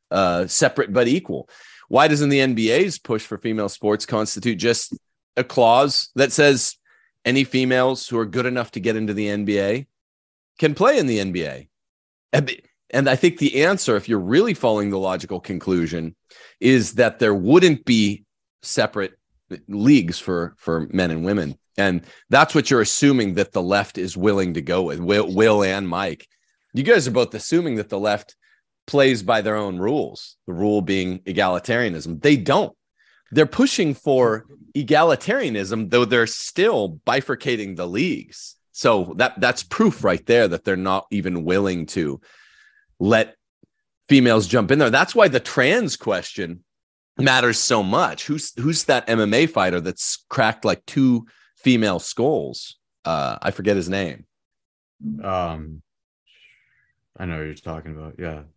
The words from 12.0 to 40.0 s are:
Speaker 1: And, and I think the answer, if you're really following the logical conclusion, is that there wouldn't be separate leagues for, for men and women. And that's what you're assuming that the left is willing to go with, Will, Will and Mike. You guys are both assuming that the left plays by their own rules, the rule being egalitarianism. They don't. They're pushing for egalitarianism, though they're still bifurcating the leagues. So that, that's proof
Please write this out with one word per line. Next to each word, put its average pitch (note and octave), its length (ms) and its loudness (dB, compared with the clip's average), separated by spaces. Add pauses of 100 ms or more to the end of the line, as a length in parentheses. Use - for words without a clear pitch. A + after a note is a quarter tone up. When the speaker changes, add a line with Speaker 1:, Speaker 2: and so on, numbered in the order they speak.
Speaker 1:
And, C#3 180 0 (400)
and C3+ 180 0
I C3 80 2
think E3+ 220 2
the C#3 260 2
answer, F3 320 0
if G2+ 120 -6
you're A2 100 0
really D3+ 360 2
following G#2+ 360 0
the G2 80 -2
logical F#2 420 -4
conclusion, E2+ 760 -4 (460)
is B2 340 2
that A2+ 240 2
there G#2+ 160 2
wouldn't D3 500 4
be G#2 400 2 (380)
separate G#2 520 -4 (540)
leagues G2+ 500 2
for, F2 400 -6
for E2 320 -4
men F2+ 200 0
and D#2+ 140 -6
women. F2+ 340 -4 (180)
And F#2 280 0 (260)
that's C#3+ 240 4
what D3+ 160 0
you're B2+ 100 4
assuming A2+ 540 2
that G2 180 -2
the F#2+ 100 -2
left G2+ 360 -2
is F2+ 180 -6
willing F#2+ 380 0
to E2 80 -4
go F2 200 0
with, D#2 180 -6
Will, F#2+ 340 0
Will G#2 300 4
and F#2+ 240 -2
Mike. F2 400 -6 (440)
You C3 100 -4
guys C#3+ 260 2
are A#2 40 -4
both A#2 220 0
assuming D#3 420 -2
that G#2 120 -6
the G2 100 -6
left G#2 380 -4 (500)
plays C3+ 360 2
by A2 180 0
their G#2+ 160 -2
own G2 220 -4
rules, G2+ 580 -4 (100)
the F#2 60 -10
rule G#2 300 0
being F#2 380 -2
egalitarianism. F2+ 1000 -2
They D3 140 4
don't. C#3 400 -2 (560)
They're D3 140 4
pushing G3+ 480 0
for A#2+ 520 0 (300)
egalitarianism, C3+ 1120 0
though B2 140 4
they're A#2 220 2
still A2+ 800 -2
bifurcating A#2+ 720 -4
the F2 120 -6
leagues. - 680 -6 (160)
So F#2+ 440 0
that, G#2+ 240 0
that's B2 220 0
proof - 420 0